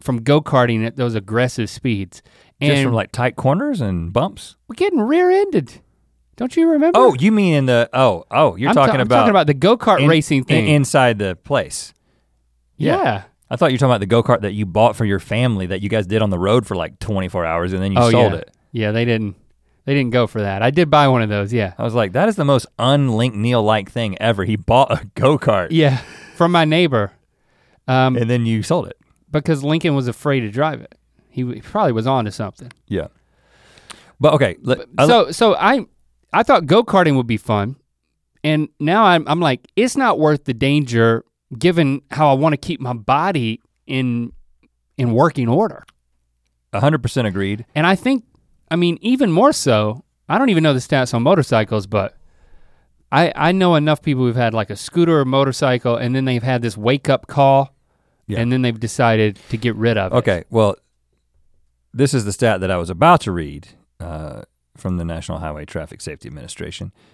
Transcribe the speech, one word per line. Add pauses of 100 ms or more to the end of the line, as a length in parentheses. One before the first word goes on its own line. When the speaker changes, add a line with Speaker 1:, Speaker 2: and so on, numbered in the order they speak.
Speaker 1:
from
go-karting
at
those
aggressive
speeds. (380)
Speaker 2:
Just
Speaker 1:
And
Speaker 2:
from,
like,
tight
corners
and
bumps? (120)
Speaker 1:
we're
getting
rear-ended. (560)
Don't
you
remember?
Speaker 2:
Oh,
you
mean
in
the,
oh,
oh,
you're
Speaker 1:
I'm
Speaker 2:
talking
Speaker 1:
ta-,
I'm
Speaker 2:
about
Speaker 1:
talking
about
the
go-kart
Speaker 2:
in-,
Speaker 1:
racing
Speaker 2:
in-,
Speaker 1:
thing.
Speaker 2:
inside
the
place. (840)
Yeah.
Speaker 1:
Yeah. (300)
Speaker 2:
I
thought
you
were
talking
about
the
go-kart
that
you
bought
for
your
family
that
you
guys
did
on
the
road
for,
like,
twenty-four
hours
and
then
you
Speaker 1:
Oh,
Speaker 2:
sold
Speaker 1:
yeah.
Speaker 2:
it. (220)
Speaker 1:
Yeah,
they
didn't, (500)
they
didn't
go
for
that.
I
did
buy
one
of
those,
yeah.
Speaker 2:
I
was
like,
"That
is
the
most (120)
unlinked
Neil-like
thing
ever."
He
bought
a (120)
go-kart.
Speaker 1:
Yeah, (400)
from
my
neighbor. (800)
Um,
Speaker 2:
And
then
you
sold
it. (360)
Speaker 1:
because
Lincoln
was
afraid
to
drive
it. (340)
He
w-,
he
probably
was
onto
something. (160)
Speaker 2:
Yeah. (1120)
But
okay,
let, (160)
Speaker 1:
But
Speaker 2:
I
Speaker 1:
so,
so
I, (460)
I
thought
go-karting
would
be
fun. (680)
And (100)
now
I'm,
I'm
like,
"It's
not
worth
the
danger (340)
given (120)
how
I
wanna
keep
my
body (260)
in, (640)
in
working
order." (880)
Speaker 2:
A
hundred
percent
agreed.
Speaker 1:
And
I
think, (460)
I
mean,
even
more
so, (240)
I
don't
even
know
the
stats
on
motorcycles,
but (920)
I,
I
know
enough
people
who've
had,
like,
a
scooter
or
motorcycle
and
then
they've
had
this
wake-up
call (540)
Speaker 2:
Yeah.
Speaker 1:
and
then
they've
decided
to
get
rid
of
it.
Speaker 2:
Okay,
well, (1160)
this
is
the
stat
that
I
was
about
to
read, (320)
uh, (340)
from
the
National
Highway
Traffic
Safety
Administration. (220)